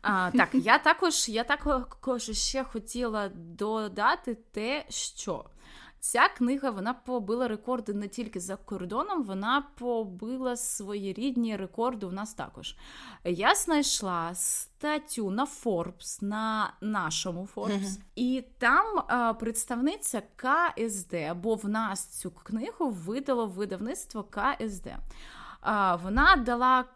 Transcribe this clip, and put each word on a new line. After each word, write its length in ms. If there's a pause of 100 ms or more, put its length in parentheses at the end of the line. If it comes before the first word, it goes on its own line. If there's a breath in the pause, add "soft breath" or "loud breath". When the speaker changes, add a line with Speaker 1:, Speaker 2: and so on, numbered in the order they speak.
Speaker 1:
А, 240
так, 220
я 240
також, 520
я 140
також 800
ще 400
хотіла 720
додати 1000 (140)
те, 380
що 560 (540 loud breath)
ця 280 (100)
книга, 320
вона 240
побила 540
рекорди 460
не 140
тільки 320
за 160
кордоном, 680
вона 420 (140)
побила 800
своєрідні 960
рекорди 500
у 60
нас 220
також. 420 (480 loud breath)
Я 320
знайшла 800
статтю 960
на 160 (160)
Forbes, 600
на 580
нашому 760
Forbes, 140 (100)
Speaker 2:
Мгм. 180 (180)
Speaker 1:
і 280 (140)
там, 280 (220)
а, 260
представниця 880 (140)
К 420
С 280
Д, 280 (100)
бо 120
в 140
нас 360
цю 260
книгу 580
видало 580
видавництво 760
К 380
С 200
Д. 160 (640 loud breath)
А, 340
вона 400
дала 500 (100)